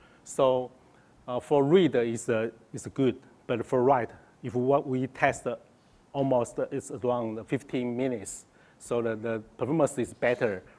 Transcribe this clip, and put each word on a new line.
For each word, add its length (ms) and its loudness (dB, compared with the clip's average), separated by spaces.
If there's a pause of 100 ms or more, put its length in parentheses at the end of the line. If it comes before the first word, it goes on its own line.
(260)
So, 440 2 (580)
uh, 120 -4
for 240 2
read 320 6
is, 340 -2
uh, 220 0 (200)
is 220 -14
good, 220 2 (320)
but 180 -2
for 160 0
write, 300 4 (320)
if 100 -8
what 320 2
we 220 -2
test, 400 -2
uh, 80 -4 (560)
almost, 480 0
uh, 120 -2
it's 200 -8
around 560 -4
fifteen 500 -4
minutes, 480 -6 (320)
so 240 -4
the, 140 -2
the 260 -6 (160)
performance 400 2
is 160 -4
better, 480 0 (180)